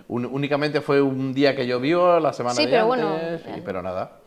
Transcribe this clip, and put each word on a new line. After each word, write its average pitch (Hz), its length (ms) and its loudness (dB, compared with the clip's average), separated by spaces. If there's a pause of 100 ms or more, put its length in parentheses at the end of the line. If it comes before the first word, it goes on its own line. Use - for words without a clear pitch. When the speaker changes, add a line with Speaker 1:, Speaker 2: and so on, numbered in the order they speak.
Speaker 1:
Un-, 120 180 -4
únicamente 143 540 -2
fue 143 200 2
un 135 320 0
día 135 240 2
que 131 100 -2
llovió, 165 540 2
la 143 120 2
semana 120 220 -4
Speaker 2:
Sí, 294 120 2
Speaker 1:
de - 60 -2
Speaker 2:
pero 220 140 4
bueno, - 280 0
Speaker 1:
antes, 165 320 -6
y, 98 120 -12
Speaker 2:
ya. 85 60 -12
Speaker 1:
pero 92 180 -6
nada. 92 440 -6